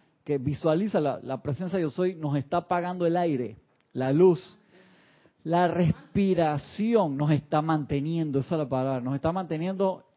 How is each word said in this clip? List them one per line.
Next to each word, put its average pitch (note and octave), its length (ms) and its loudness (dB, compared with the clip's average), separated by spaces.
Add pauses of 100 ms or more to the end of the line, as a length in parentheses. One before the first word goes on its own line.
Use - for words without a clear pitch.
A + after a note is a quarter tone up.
(220)
que C#3+ 160 -2
visualiza D#3+ 640 0
la, C#3 220 0
la C3 200 -8
presencia F3 380 -4
yo D3+ 100 -2
soy, F#3 240 -2
nos D3 220 -2
está D3 220 -2
apagando F3 480 -2
el E3+ 100 2
aire, B2+ 400 -2 (360)
la C3 200 0
luz, E3+ 440 4 (840)
la F3 260 2
respiración E3+ 1500 0
nos D3 160 2
está D3+ 280 0
manteniendo, D3+ 800 -2
esa C3+ 160 -4
es D#3+ 60 0
la C#3 80 -4
palabra, C3 320 -2
nos B2+ 160 -4
está D#3+ 160 -2
manteniendo F3 720 -4 (120)